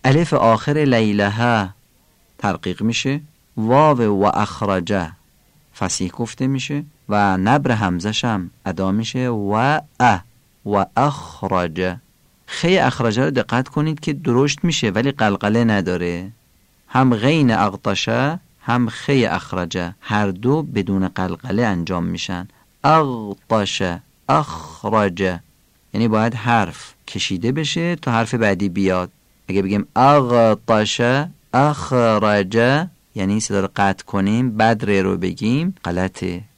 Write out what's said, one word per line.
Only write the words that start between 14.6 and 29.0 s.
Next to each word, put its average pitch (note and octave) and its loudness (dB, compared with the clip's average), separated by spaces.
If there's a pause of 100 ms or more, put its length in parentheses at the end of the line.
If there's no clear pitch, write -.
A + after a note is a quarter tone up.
می‌شه D3+ 0
ولی A2+ 0
قلقله G#2+ 0
نداره. F2+ -2 (560)
هم B2+ 4
غین C3 2
اغطشه A2 -2 (220)
هم A#2+ 0
خی C3 0
اخرجه، F2+ -6
هر G#2 -2
دو B2 0
بدون G2 -2
قلقله F#2+ -4
انجام F2 -2
می‌شن. F2 -6 (360)
اغطش، A2+ 0 (460)
اخرج، G#2 -2 (720)
یعنی A2+ 0
باید A2 0
حرف G#2+ -2 (140)
کشیده G2 -4
بشه E3 -2
تا C3+ -4
حرف A2+ 0
بعدی G2+ 2
بیاد. F#2 0 (380)